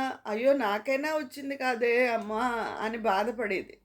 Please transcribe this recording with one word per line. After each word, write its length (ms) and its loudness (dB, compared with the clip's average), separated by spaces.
"అయ్యో 260 4
నాకైనా 640 0
వచ్చింది 400 -8
కాదే 500 2
అమ్మ" 260 -2
అని 180 -4
బాధపడేది. 880 0